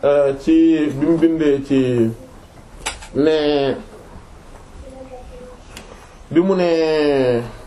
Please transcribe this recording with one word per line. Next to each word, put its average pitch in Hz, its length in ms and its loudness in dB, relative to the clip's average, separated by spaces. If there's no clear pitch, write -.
euh, 143 360 2
ci 160 480 4
bi 139 180 -2
mu 165 120 2
bindee 156 440 2
ci 123 480 2
ne, 147 600 0
bi 151 100 2
mu 190 160 2
ne, 156 840 2